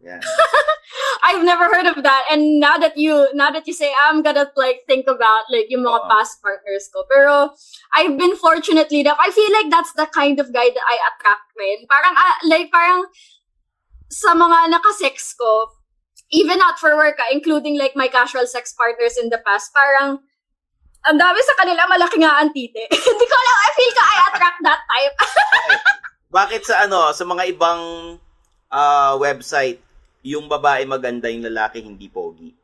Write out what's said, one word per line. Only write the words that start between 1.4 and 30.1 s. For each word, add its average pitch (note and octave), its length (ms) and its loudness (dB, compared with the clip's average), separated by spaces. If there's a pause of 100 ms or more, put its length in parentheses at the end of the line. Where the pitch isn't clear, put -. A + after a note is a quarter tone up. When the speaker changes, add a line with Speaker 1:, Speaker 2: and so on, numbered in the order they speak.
Speaker 2:
never F4 240 2
heard F4+ 160 2
of D4+ 160 -2
that. C4+ 300 2
And D4+ 260 2
now D4 220 2
that D#4 180 0
you, D4+ 380 2
now C#4+ 180 2
that D#4 140 -10
you E4+ 40 -8
say, C#4+ 220 -4
I'm D4+ 300 2
gonna, C#4+ 320 0
like, C4 340 -2
think C4 160 0
about, A3 460 0
like, A3+ 180 -2
yung B3 160 -2
mga A#3 160 -2
Speaker 1:
Oo. F#3 80 -12
Speaker 2:
past A3 320 -2
partners G3 480 -8
ko. F#3+ 160 -10
Pero C#4+ 480 2 (400)
I've D4+ 240 2
been F4+ 160 0
fortunately D#4 720 0
enough, D4 160 0
I A#4+ 80 2
feel G#4 240 2
like G#4+ 160 0
that's E4 240 0
the D#4 160 -4
kind C#4+ 320 0
of C4+ 80 -6
guy B3 240 0
that B3+ 140 -6
I A#3+ 80 0 (160)
attract - 420 -2
rin. G#3 320 -8
Parang, D#4 320 2
ah, F4+ 180 2 (120)
like, E4 260 0
parang F4+ 320 2 (1040)
sa F4 240 0
mga E4 400 4
nakasex E4 640 -2
ko, A3 320 0 (640)
even E4+ 240 2
not F4+ 240 0
for D4+ 160 2
work, D4+ 240 0
ah, A#3 80 -4
including, D4 480 -2
like, C4+ 160 -2
my C4 160 -2
casual B3+ 380 0
sex - 260 -12
partners A#3 400 -2
in A#3 160 -6
the A#3 160 -4
past, G#3 240 -2
parang C#4 480 2 (840)
ang D4+ 160 2
dami F4 280 2
sa C#5 80 2
kanila, F4 320 2
malaki F4+ 320 2
nga D4+ 240 4
ang D4+ 80 0
titi. A#3+ 320 -10 (160)
<laughs> - 120 2
Hindi A4 160 2
ko C#5 120 0
alam, B4 200 2
I A4 160 2
feel B4 200 2
ko A4 80 2
I F#4+ 140 2 (140)
attract F#4+ 360 0
that D#4+ 140 0 (100)
type. C#4 320 -2
<laughs> G5 40 0 (260)
Speaker 1:
Okay. A5 260 2 (540)
Bakit G3 340 0
sa G#3 200 2
ano, F3 280 2
sa - 80 -8
mga F3+ 320 -4
ibang, E3+ 260 -2 (880)
ah, C#3+ 480 2
website, C3+ 600 -4 (440)